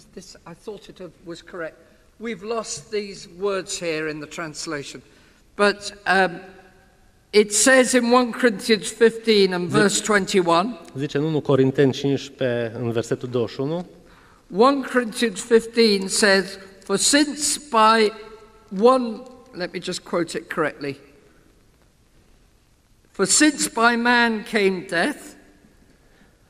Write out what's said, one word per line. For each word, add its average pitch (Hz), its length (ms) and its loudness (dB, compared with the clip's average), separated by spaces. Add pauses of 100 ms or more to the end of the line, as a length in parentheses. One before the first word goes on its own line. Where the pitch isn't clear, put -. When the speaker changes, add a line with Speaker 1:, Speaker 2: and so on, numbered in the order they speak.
(140)
Speaker 1:
this, - 200 -20
I - 200 -20 (100)
thought 202 220 -16
it - 160 -20 (240)
was 170 160 -16
correct. 165 340 -14 (480)
We've 214 180 -10 (140)
lost - 340 -10
these 202 380 -10 (120)
words 196 400 -4
here 156 300 -4
in 151 100 -8
the 147 80 -12
translation. 147 760 -10 (540)
But, 202 380 0 (140)
um, 185 240 4 (1000)
it 208 240 4
says 262 400 4
in 233 180 2
one 247 200 4
Corinthians 214 560 0
fifteen 220 680 2
and 175 160 -4
Speaker 2:
Zice 208 120 2
Speaker 1:
verse 202 200 2
twenty-one. 190 800 2 (180)
Speaker 2:
Zice 143 200 -4
în 143 60 -2
unu 156 180 -2
Corinteni 135 500 2
cincisprezece, 120 880 -4
în 120 120 -4
versetul 123 380 -4
douăzeci 117 240 -2
și - 80 -10
unu. 165 240 -6 (720)
Speaker 1:
One 269 360 4
Corinthians 226 460 -2
fifteen 226 680 2
says, 190 380 2 (380)
"For 196 140 -2
since - 640 0 (100)
by 220 420 4 (720)
one," 240 400 2 (300)
let 175 220 -10
me 185 80 -8
just 175 180 -8
quote - 380 -4
it - 160 -12
correctly. 143 440 -4 (2250)
"For 196 140 -2
since 294 440 2
by 233 260 2
man 233 560 2
came 190 380 0
death," 185 300 -2 (1300)